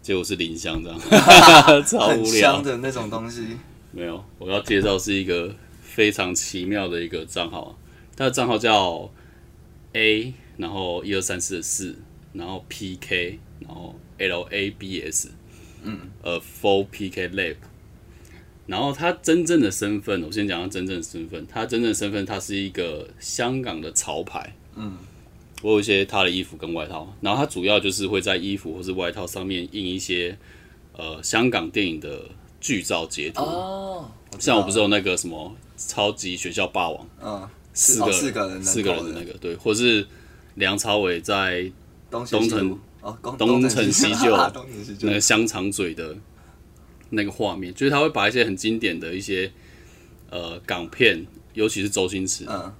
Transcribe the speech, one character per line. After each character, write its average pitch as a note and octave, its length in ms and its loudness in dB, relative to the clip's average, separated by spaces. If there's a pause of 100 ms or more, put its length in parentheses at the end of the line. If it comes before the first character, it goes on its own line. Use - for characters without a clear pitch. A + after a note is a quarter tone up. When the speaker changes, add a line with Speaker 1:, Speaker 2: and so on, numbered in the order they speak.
Speaker 1:
结 G2 140 -2
果 F2+ 80 0
是 F2+ 140 -4
林 E2+ 200 -4
香 E2 240 -6
这 E2+ 80 -10
样。 E2 100 -12 (240)
Speaker 2:
<laughs> F3 320 12
Speaker 1:
<laughs> C#3+ 300 12
超 G3+ 220 4
无 - 20 6
聊。 A#2 140 6
Speaker 2:
很 - 20 0
香 G#2 380 4
的 B2+ 140 -2
那 C3 120 -4
种 A#2 200 -6
东 A2+ 200 -8
西。 A#2 180 -10 (440)
Speaker 1:
没 F2 120 -10
有， E2+ 200 -10 (140)
我 F2+ 120 -10
要 G2 120 0
介 G2 200 4
绍 G2 160 4
是 G2+ 160 -2
一 F#2+ 120 0
个 F2 280 -2 (280)
非 G#2+ 280 2
常 F#2+ 240 -2
奇 F2+ 320 -6
妙 G2 220 -2
的 E2+ 140 -4
一 E2+ 80 -6
个 D#2+ 160 -8
账 E2+ 260 -6
号。 - 260 -14 (380)
他 C3+ 100 -2
的 B2+ 60 4
账 B2+ 160 0
号 A2+ 100 0
叫 F#2+ 520 2 (840)
A， A2 400 2 (240)
然 F2 120 -6
后 F2+ 340 -4
一 G2 100 -4
二 F#2+ 80 0
三 F2+ 180 -4
四 F#2 180 -6
的 E2 40 -6
四， F2+ 340 -8 (380)
然 E2 140 -12
后 F#2 220 -10
P F#2 320 -12
K， F2+ 380 -4 (200)
然 - 140 -16
后 - 240 -16 (200)
L F2+ 320 -2
A G2+ 220 -2
B F#2+ 300 -10
S， - 280 -6 (540)
Speaker 2:
嗯。 G#2+ 160 -10 (240)
Speaker 1:
呃， E2+ 160 -4
Four G2 500 2
P G2 200 -8
K F2+ 200 -6
Lab。 F2+ 260 -4 (1120)
然 G2 140 -4
后 C#3 120 -2
他 E3+ 180 0
真 E3+ 340 2
正 E3 140 4
的 G#2+ 100 4
身 G2+ 320 -4
份， F#2+ 220 -4
我 D#2 80 -10
先 G#2 160 -2
讲 F2 140 -4
他 F#2 60 -6
真 F#2 200 -6
正 F#2 80 -6
的 E2+ 80 -8
身 E2 240 -12
份。 E2+ 180 -12
他 A#2 200 -6
真 A#2 160 -2
正 A#2 80 2
的 G#2 40 0
身 G#2 180 -4
份， G2+ 140 -4
他 G2 140 -6
是 G2+ 160 -8
一 G2 140 -2
个 E2 380 -6 (120)
香 B2+ 420 -4
港 F2+ 200 -8
的 D#2 100 -12
潮 D#2+ 320 -4
牌。 - 320 -12 (200)
Speaker 2:
嗯。 G#2 220 -12 (640)
Speaker 1:
我 G#2+ 100 0
有 G#2+ 80 6
一 G2 40 0
些 G2 220 2
他 G2 160 0
的 F#2 80 4
衣 F#2 140 -2
服 - 140 -12
跟 E2 180 -10
外 D#2 100 -6
套， D#2+ 260 -12 (100)
然 G2+ 120 0
后 C3+ 100 0
他 D3 60 -2
主 F2 140 -6
要 G2+ 160 4
就 G2 100 0
是 G2 160 -2
会 F#2+ 160 0
在 F#2+ 140 0
衣 G2 200 -4
服 E2 180 -10
或 F2+ 100 -10
是 F#2 80 -6
外 F2+ 200 -2
套 F#2+ 140 -10
上 F#2 180 -8
面 F2+ 280 -6
印 G#2 120 -8
一 F#2 140 -6
些， F2+ 400 -4 (560)
呃， D#2+ 300 -14
香 A#2+ 260 2
港 F2+ 220 -2
电 G2+ 160 0
影 D#2+ 120 -6
的 D2 240 -12 (380)
剧 G2+ 220 -4
照 E2+ 240 -4
截 D2+ 240 -8
图。 - 100 -6
Speaker 2:
哦， F#3 680 -8 (200)
我 G#2 60 -16
知 - 120 -4
道 A#2+ 80 6
了。 - 0 -
Speaker 1:
像 - 0 -
我 G2+ 60 4
不 G2 80 -4
是 G#2+ 60 2
有 G#2 120 4
那 G#2 100 4
个 F#2 180 -2
什 F2+ 100 -6
么 E2 280 -12 (200)
超 - 360 -2
级 F2+ 260 -8
学 - 140 -8
校 F#2+ 160 -2
霸 F2 220 -2
王， - 180 -10 (120)
Speaker 2:
嗯， G2+ 300 -10 (240)
Speaker 1:
四 - 260 2
个， G2+ 60 2
Speaker 2:
哦， G#2 60 2
四 G#2 200 0
个 G2+ 180 -2
人 F#2 100 -10
的 F#2+ 40 -8
Speaker 1:
四 G#2+ 200 0
个 F#2 100 0
人 E2 120 -4
的 E2+ 140 -8
那 F2 60 -12
个， - 140 -14
对， E2+ 160 -8
或 G#2+ 180 -2
是 A2 320 2 (500)
梁 G2 220 0
朝 G#2 220 0
伟 F2+ 200 0
在 F#2 520 -2 (400)
东 A#2 120 -8
城， A2 160 0
Speaker 2:
东 A2+ 80 4
邪 A2 80 0
西 G#2 40 2
毒， F#2+ 200 -2 (220)
哦， G#2+ 220 -12
东-， B2+ 140 -10
Speaker 1:
东 B2 320 6
成 A2 220 2
西 - 220 4
就， - 0 -
Speaker 2:
东 - 0 -
成 - 60 -2
西 A#2 60 4
就。 G#2+ 120 8
<laughs> - 160 2
东 B2+ 180 -14
成 G#2 140 -12
西 G2+ 100 -12
就。 G#2 120 -4
Speaker 1:
那 G2+ 80 2
个 G2+ 60 0
香 A2 260 4
肠 G2 240 -4
嘴 E2+ 240 -4
的 D#2+ 200 -10 (920)
那 G#2 140 -2
个 G2+ 80 -4
画 G2 240 -2
面， F#2 180 -10
就 C3+ 140 0
是 - 20 6
他 C#3+ 120 4
会 D#3 80 4
把 G#2 200 2
一 - 20 2
些 A#2+ 140 2
很 G2 100 -2
经 A2 220 -2
典 F2+ 220 -2
的 E2 160 -8
一 F#2+ 60 -6
些， F#2+ 300 -4 (760)
呃， F2 300 -10
港 F2 300 -6
片， F#2+ 360 2 (280)
尤 G#2+ 140 0
其 G2+ 140 -4
是 G2+ 80 -2
周 F#2+ 180 0
星 F#2+ 200 -4
驰， - 200 -6
Speaker 2:
嗯。 G2 320 -10